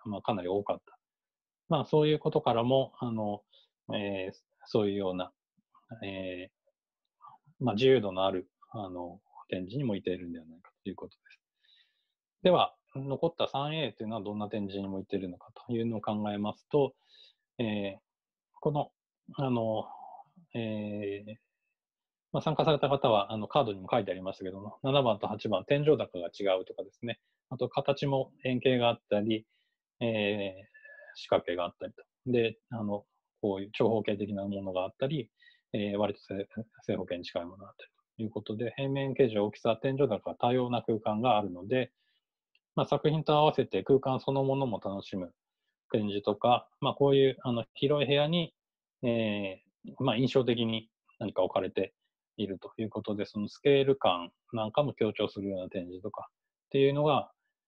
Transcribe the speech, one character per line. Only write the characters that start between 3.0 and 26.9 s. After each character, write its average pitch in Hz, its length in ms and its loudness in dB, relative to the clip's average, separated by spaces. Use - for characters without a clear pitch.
の、 104 300 -4
え 101 380 -4
ー、 - 40 -16
そ 107 200 2
う 101 40 0
い 98 40 -2
う - 20 -2
よ 95 160 -2
う - 20 -4
な、 87 180 -6
え 92 460 -8
ー、 135 40 -6
ま 117 80 0
あ、 - 40 -2
自 127 100 2
由 131 140 6
度 101 100 -4
の 95 160 0
あ 95 40 2
る、 90 180 -4
あ 101 180 -8
の、 87 300 -12
展 95 120 -4
示 92 160 -8
に 143 80 -4
向 104 140 -2
い - 40 -10
て 95 80 -2
い 87 80 -2
る 90 80 -12
ん 85 60 -10
で 82 80 -12
は 80 60 -20
な 80 100 -20
い - 40 -20
か - 120 -20
と 98 80 -10
い - 20 -8
う - 40 -12
こ - 120 -14
と - 80 -20
で - 140 -20
す。 - 100 -20
で 185 80 6
は、 135 240 4
残 139 320 -2
っ 165 80 -6
た - 120 -2
三 147 280 -4
エ 147 120 -2
ー - 80 -10
と 113 80 -8
い - 20 -6
う - 20 -6
の 113 80 -6
は 104 60 -6
ど 104 120 -6
ん 104 40 -6
な 104 100 -4
展 101 200 -4
示 98 100 -6
に 98 80 -4
向 98 140 -6
い 95 40 -8
て - 120 -6
い 92 40 -2
る 92 80 -6
の 87 80 -12
か - 140 -20
と 123 60 -6
い 113 100 -2
う 117 40 -2
の 113 100 -4
を 104 40 -6
考 107 300 -4
え 101 80 -4
ま 104 160 -4
す - 140 -20
と、 139 260 0
え 123 380 -2
ー、 - 40 -20
こ 156 100 0
の、 147 200 -2
あ 135 160 0
の、 113 360 -2
え 104 720 -6
ー、 107 100 -14
ま 143 60 0
あ、 - 20 -8
参 156 140 -2
加 151 80 4
さ 160 80 6
れ 139 80 4
た 143 80 2
方 139 220 4
は、 104 220 4
あ 110 40 -4
の、 107 100 -4
カ 147 160 4
ー 110 40 2
ド 104 60 -2
に 95 80 -6
も 95 80 -12
書 127 120 4
い 104 40 0
て 95 60 -4
あ 90 40 0
り 92 60 -10
ま 95 120 -6
し - 60 -12
た 98 60 -12
け 92 60 -4
ど 95 100 -10
も、 107 220 -12
七 143 200 4
番 110 180 2
と 104 80 -4
八 107 200 -4
番、 98 160 2
天 143 180 2
井 147 140 6
高 98 220 -4
が 85 180 -6
違 95 240 2
う 92 40 -8
と - 100 -14
か 95 80 -10
で 98 80 -12